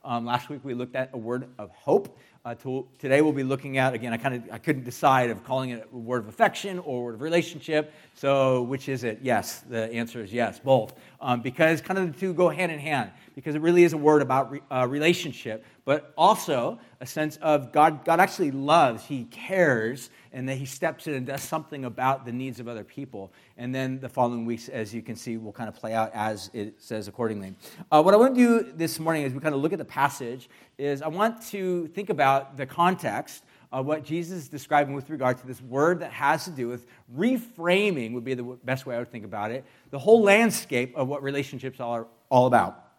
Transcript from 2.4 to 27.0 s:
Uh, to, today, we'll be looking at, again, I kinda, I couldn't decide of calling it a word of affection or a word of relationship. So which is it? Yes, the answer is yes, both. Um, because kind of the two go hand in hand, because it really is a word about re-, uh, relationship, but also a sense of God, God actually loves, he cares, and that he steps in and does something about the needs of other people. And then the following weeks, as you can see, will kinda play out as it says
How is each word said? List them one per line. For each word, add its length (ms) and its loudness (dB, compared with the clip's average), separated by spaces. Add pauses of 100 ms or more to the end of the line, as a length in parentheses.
Uh, 100 -10
to, 340 -8 (120)
today, 240 4
we'll 80 4
be 120 -2
looking 360 -2
at, 160 2
again, 180 -4
I 40 -4
kinda, 260 -4 (100)
I 60 -12
couldn't 240 -2
decide 480 4
of 120 -8
calling 280 -4
it 200 -12
a 60 -16
word 220 -4
of 80 -8
affection 500 -2
or 220 -6
a 60 -6
word 100 -10
of 60 -14
relationship. 680 -2 (220)
So 480 2
which 260 -6
is 160 -4
it? 200 -4
Yes, 380 -2
the 300 -6
answer 300 -6
is 100 -10
yes, 280 -2
both. 340 2 (260)
Um, 220 -2
because 400 2
kind 160 -4
of 160 -2
the 60 -16
two 160 -4
go 140 4
hand 220 -2
in 60 -8
hand, 320 -4 (240)
because 220 -6
it 60 -2
really 220 8
is 100 6
a 40 -4
word 240 8
about 300 2
re-, 180 -10
uh, 180 2
relationship, 760 -2 (200)
but 300 0
also 640 2 (220)
a 60 -12
sense 300 -4
of 340 0
God, 340 4
God 140 4
actually 320 2
loves, 540 2
he 200 -8
cares, 840 0 (200)
and 160 -8
that 100 -4
he 80 -8
steps 420 -6
in 80 -4
and 100 -6
does 160 -8
something 440 -8
about 400 -2
the 60 -8
needs 280 -8
of 80 -12
other 160 -10
people. 500 -14 (240)
And 160 -8
then 260 -4
the 100 -12
following 360 0
weeks, 240 -6
as 240 -8
you 80 -10
can 140 -12
see, 220 -10
will 140 -12
kinda 200 -12
play 220 -10
out 200 0
as 400 -6
it 260 -8
says 280 -10